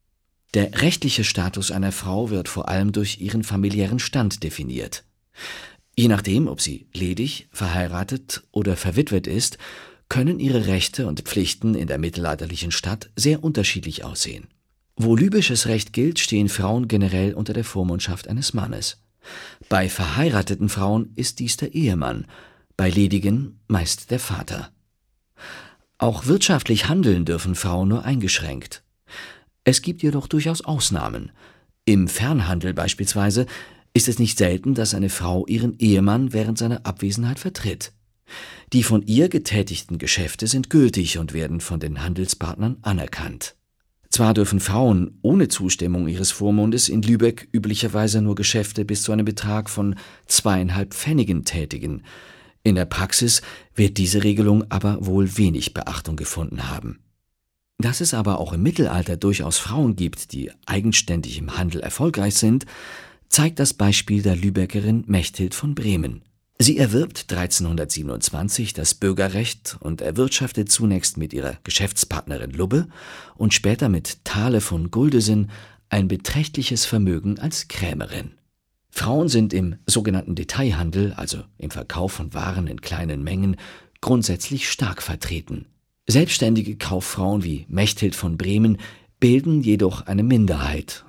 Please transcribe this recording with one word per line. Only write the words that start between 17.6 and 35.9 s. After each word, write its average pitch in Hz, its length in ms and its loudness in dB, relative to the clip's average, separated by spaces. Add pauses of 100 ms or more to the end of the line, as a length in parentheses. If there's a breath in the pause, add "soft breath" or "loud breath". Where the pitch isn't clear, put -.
Vormundschaft 90 640 -4
eines 123 240 -4
Mannes. - 500 -6 (640 loud breath)
Bei 95 220 2
verheirateten 101 800 0
Frauen 104 460 0
ist - 240 -4
dies 120 180 -4
der - 180 -6
Ehemann, 82 500 0 (520 loud breath)
bei 92 120 2
ledigen 101 800 2
meist 90 440 -2
der 123 80 0
Vater. - 520 -8 (1300 loud breath)
Auch 117 280 0
wirtschaftlich 147 600 2
handeln 120 380 4
dürfen 85 280 -2
Frauen 92 360 0
nur 117 160 0
eingeschränkt. 92 760 -4 (880 loud breath)
Es 131 120 4
gibt - 200 -6
jedoch 147 260 0
durchaus 160 340 0
Ausnahmen. 71 720 -4 (500 soft breath)
Im 98 240 6
Fernhandel 92 640 0
beispielsweise 101 760 0 (460 loud breath)
ist - 140 4
es 110 100 0
nicht 117 200 2
selten, 117 380 2
dass 107 180 0
eine 98 160 0
Frau 90 360 -2
ihren 113 320 0
Ehemann 107 540 4